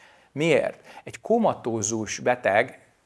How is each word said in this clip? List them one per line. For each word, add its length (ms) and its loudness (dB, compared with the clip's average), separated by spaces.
Miért? 540 0
Egy 160 -16
komatózus 1000 -2
beteg 680 0